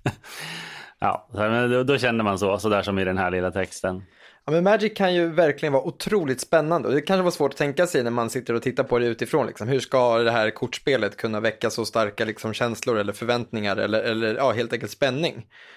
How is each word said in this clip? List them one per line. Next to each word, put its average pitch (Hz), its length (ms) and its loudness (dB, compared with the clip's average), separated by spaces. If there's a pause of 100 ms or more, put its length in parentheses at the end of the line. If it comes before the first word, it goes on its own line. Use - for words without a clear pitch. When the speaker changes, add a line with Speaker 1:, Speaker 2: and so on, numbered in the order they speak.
Speaker 1:
<laughs> - 40 -2 (880)
Ja, - 340 -2
så 101 60 -6
här, 107 120 2
men 120 200 2
då, 127 120 4
då 135 160 2
kände 113 260 2
man 98 140 2
så, 98 200 2
så 104 100 -2
där 101 140 4
som 98 160 -2
i 92 60 0
den 92 140 0
här 90 120 0
lilla 90 200 0
texten. 92 520 -4 (420)
Speaker 2:
Ja, 147 80 -6
men 170 120 2
Magic 208 320 2
kan 185 180 2
ju 170 120 2
verkligen 156 460 2
vara 135 120 2
otroligt 165 560 -2
spännande. 156 480 2
Och 120 60 2
det 151 60 2
kanske 190 220 2
var 175 80 2
svårt 143 200 2
att - 60 -12
tänka 147 300 0
sig 147 160 0
när 117 80 -2
man 117 200 -2
sitter 120 240 -4
och 117 80 -2
tittar 127 220 0
på 120 140 0
det 120 80 2
utifrån, 117 400 0
liksom. 107 220 -6
Hur 135 120 2
ska 120 380 2
det 117 120 4
här 110 200 2
kortspelet 117 640 -2
kunna 107 240 -4
väcka 110 300 0
så 110 140 -2
starka, 110 400 -2
liksom, 110 300 -4
känslor 117 440 0
eller 101 140 -2
förväntningar 113 640 -2
eller, 104 260 0
eller, 110 320 -2
ja, 131 180 2
helt 117 200 -4
enkelt 117 200 -4
spänning? 139 540 -2 (300)